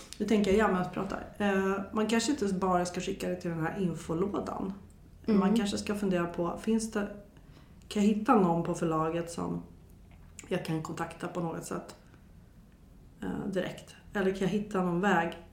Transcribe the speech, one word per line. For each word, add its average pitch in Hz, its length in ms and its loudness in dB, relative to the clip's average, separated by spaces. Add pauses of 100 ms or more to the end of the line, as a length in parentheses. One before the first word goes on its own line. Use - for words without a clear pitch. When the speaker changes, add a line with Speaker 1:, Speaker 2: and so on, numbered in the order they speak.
(180)
Speaker 1:
nu 208 80 -2
tänker 202 260 4
jag, 202 80 6
ja, 214 80 6
men 185 140 2
jag - 120 -4
pratar. - 340 -4 (100)
Eh, 196 440 2 (100)
man 214 160 2
kanske 233 240 2
inte 277 140 0
bara 180 400 2
ska 180 160 -4
skicka 190 280 -4
det 180 60 -2
till 180 160 -6
den 165 140 -2
här 170 140 -4
infolådan. 180 960 -2 (540)
Speaker 2:
Mm. 208 120 6
Speaker 1:
Man 196 160 4
kanske 214 220 0
ska 208 180 -4
fundera 180 300 0
på, 170 360 -2
finns 220 300 0
det, 202 160 -2 (800)
kan 208 180 -2
jag 220 80 6
hitta 226 220 4
någon 170 280 6
på 170 100 -2
förlaget 165 580 0
som 170 320 -4 (840)
jag 175 180 -4
kan 160 180 -2
kontakta 165 440 -8
på 180 120 -6
något 165 260 -4
sätt, - 300 -8 (1300)
eh, - 320 -6
direkt? - 420 -6 (180)
Eller 190 180 0
kan 190 100 -6
jag 190 60 2
hitta 196 360 0
någon 175 180 0
väg? 170 360 2 (160)